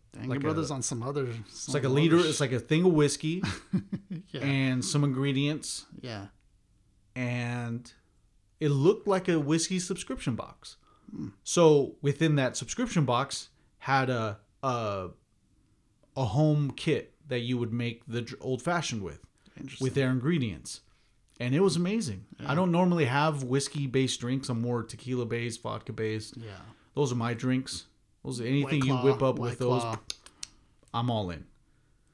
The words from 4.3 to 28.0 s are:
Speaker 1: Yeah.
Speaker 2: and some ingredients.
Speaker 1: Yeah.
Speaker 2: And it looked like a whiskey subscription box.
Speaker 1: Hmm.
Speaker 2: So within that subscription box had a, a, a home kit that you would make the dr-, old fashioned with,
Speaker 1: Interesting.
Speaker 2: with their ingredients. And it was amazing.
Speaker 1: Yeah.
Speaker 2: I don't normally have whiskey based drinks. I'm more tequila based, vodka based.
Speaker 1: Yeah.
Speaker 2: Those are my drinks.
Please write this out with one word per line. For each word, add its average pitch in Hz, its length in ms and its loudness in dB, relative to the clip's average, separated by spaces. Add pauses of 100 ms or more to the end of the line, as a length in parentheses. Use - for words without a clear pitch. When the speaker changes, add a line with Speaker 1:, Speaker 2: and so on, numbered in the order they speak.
Speaker 1:
Yeah. 131 100 -6
Speaker 2:
and 135 420 2
some 143 200 2
ingredients. 139 800 0 (160)
Speaker 1:
Yeah. 120 240 -10 (920)
Speaker 2:
And 120 720 -4 (720)
it 156 80 2
looked 147 400 4
like 185 200 2
a 165 120 4
whiskey 160 380 0
subscription 180 560 -4
box. - 420 -12 (340)
Speaker 1:
Hmm. - 180 -10 (160)
Speaker 2:
So 151 580 6
within 147 340 2
that 131 220 0
subscription 185 480 -2
box 123 420 -2 (300)
had 135 320 0
a, 113 280 -2 (240)
a, 107 460 -2 (1080)
a 131 80 0
home 143 480 2
kit - 420 -2 (140)
that 123 120 -2
you 123 180 -2
would 120 140 -4
make 120 340 -4
the 117 160 -4
dr-, 110 180 -12
old 127 200 -4
fashioned 160 420 -2
with, 78 180 -10 (360)
Speaker 1:
Interesting. - 280 -8
Speaker 2:
with 131 100 -2
their 131 160 2
ingredients. 127 720 -2 (600)
And 123 140 0
it 156 60 4
was 190 160 4
amazing. 175 480 -2 (160)
Speaker 1:
Yeah. 139 120 -4
Speaker 2:
I - 20 2
don't 175 180 4
normally 175 340 4
have 143 380 2
whiskey 135 420 0
based 131 340 2
drinks. 131 280 -2
I'm 117 120 -2
more 120 220 -2
tequila 123 440 -6
based, 117 360 -4
vodka 113 300 -8
based. 110 440 -4
Speaker 1:
Yeah. 113 140 -14 (440)
Speaker 2:
Those 135 180 2
are 123 40 0
my 117 180 0
drinks. 127 520 -2 (380)